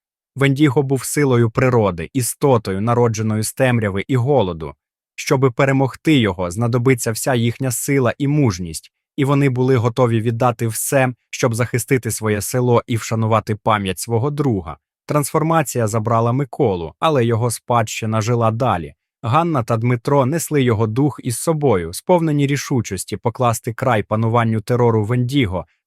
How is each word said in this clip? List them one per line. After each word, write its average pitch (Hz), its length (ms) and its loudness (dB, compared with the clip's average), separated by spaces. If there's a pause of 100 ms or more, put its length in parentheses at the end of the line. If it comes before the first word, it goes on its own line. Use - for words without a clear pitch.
(360)
Вендіго 139 460 2
був 135 220 -2
силою 120 460 2
природи, 110 640 0
істотою, 117 680 0
народженою 110 600 0
з - 100 -6
темряви 110 560 0
і 131 80 0
голоду. 95 580 -2 (400)
Щоби 135 360 0
перемогти 135 680 0
його, 92 320 0
знадобиться 120 640 0
вся 131 220 -2
їхня 120 360 -2
сила 135 480 0
і 139 100 -2
мужність, 95 640 -2 (240)
і 143 80 -2
вони 139 240 2
були 127 280 2
готові 117 440 0
віддати 117 460 0
все, 127 420 0 (220)
щоб 120 240 -2
захистити 120 560 -2
своє 107 300 -2
село 123 460 2
і 117 100 -2
вшанувати 110 600 0
пам'ять 101 420 0
свого 117 320 -2
друга. 113 480 -4 (300)
Трансформація 147 800 0
забрала 113 460 0
Миколу, 104 640 -2
але 151 260 2
його 117 260 0
спадщина 110 680 -2
жила 117 300 2
далі. 104 440 -2 (280)
Ганна 151 400 0
та 117 140 -2
Дмитро 123 500 0
несли 151 360 -2
його 113 240 2
дух 127 380 0
із 117 140 -4
собою, 120 540 0
сповнені 156 540 0
рішучості 123 720 -4
покласти 120 560 -2
край 117 300 0
пануванню 113 580 0
терору 117 440 2
Вендіго 120 640 -2 (200)